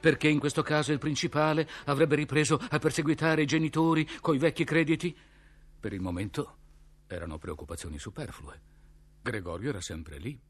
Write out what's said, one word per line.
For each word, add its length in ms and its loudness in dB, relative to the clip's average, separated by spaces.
Perché 240 6
in 100 4
questo 220 0
caso 320 0
il 60 0
principale 680 0
avrebbe 280 4
ripreso 460 2
a 180 -2
perseguitare 640 2
i 60 4
genitori 600 2
coi 160 2
vecchi 260 2
crediti? 540 0
Per 140 -6
il 80 -6
momento 560 -4
erano 320 -8
preoccupazioni 600 -10
superflue. 640 -12
Gregorio 480 -6
era 100 -6
sempre 380 -10
lì 200 -8